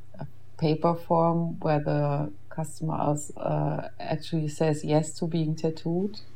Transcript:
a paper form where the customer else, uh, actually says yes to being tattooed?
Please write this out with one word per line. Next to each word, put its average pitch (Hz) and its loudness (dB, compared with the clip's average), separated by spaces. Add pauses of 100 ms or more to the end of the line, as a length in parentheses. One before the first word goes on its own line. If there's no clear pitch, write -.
(180)
a - -8 (320)
paper 160 4
form 170 2
where 151 4
the 147 0 (200)
customer 156 -4
else, 147 0
uh, 151 0 (120)
actually 151 -2
says 156 2
yes 202 4
to 175 -2
being 160 2
tattooed? 170 0 (180)